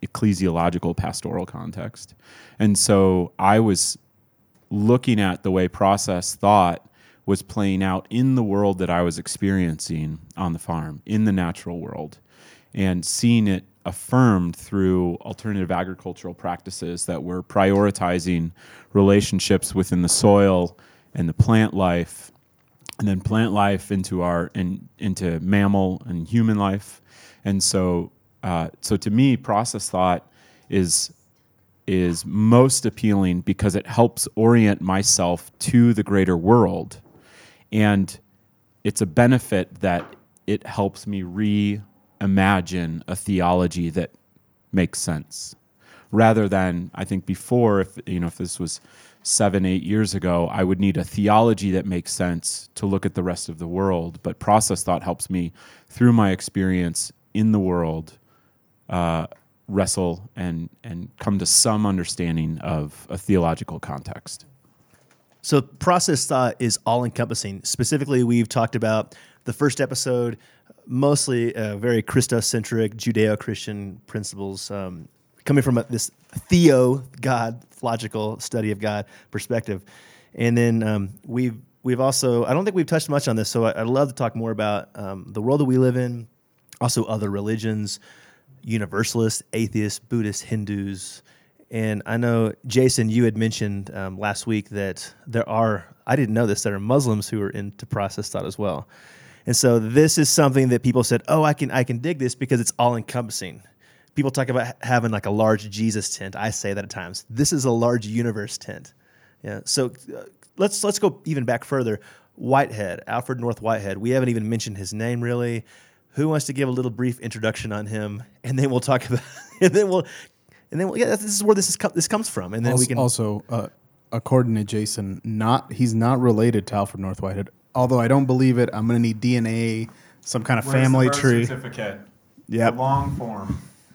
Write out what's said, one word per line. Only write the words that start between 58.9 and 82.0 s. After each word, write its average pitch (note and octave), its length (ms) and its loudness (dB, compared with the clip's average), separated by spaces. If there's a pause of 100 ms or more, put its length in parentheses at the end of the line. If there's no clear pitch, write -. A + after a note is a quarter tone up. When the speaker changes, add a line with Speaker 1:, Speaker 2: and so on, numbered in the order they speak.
Speaker 1:
wrestle F#2+ 680 -2
and, E2 340 -6 (140)
and E2+ 260 -12 (100)
come G2+ 200 -2
to F2 60 -4
some G#2+ 400 2
understanding E2 720 -2
of D2+ 500 -6
a - 80 -8
theological E2 640 0
context. - 640 -12 (1000)
Speaker 2:
So C#3+ 200 2
process F3 640 0
thought B2+ 320 0
is A#2 260 0
all-encompassing. A2+ 800 -4
Specifically, C3 600 0
we've A#2 240 2
talked A2+ 280 0
about A2 400 -2 (300)
the A#2+ 80 -6
first C#3+ 280 0
episode, B2 560 -2 (480)
mostly, B2+ 680 0
uh, G#2+ 220 -6
very A2+ 260 0
Christocentric, A2+ 920 -2
Judeo-Christian G#2+ 1080 -4
principles, G2 640 -10
um, F#2 380 -10 (380)
coming C#3+ 180 4
from B2 160 2
a, A#2 100 -2
this A#2 220 -6 (380)
theo, C#3 480 6 (240)
God, A#2+ 420 -2 (180)
logical A2 580 -6
study A2 320 -4
of G2+ 80 -6
God G#2 260 -4 (260)
perspective. G#2+ 520 -6 (520)
And A#2 200 2
then, A#2 280 4
um, G#2 260 -2 (160)
we've, B2 320 -4 (240)
we've B2+ 180 -2
also, B2+ 460 2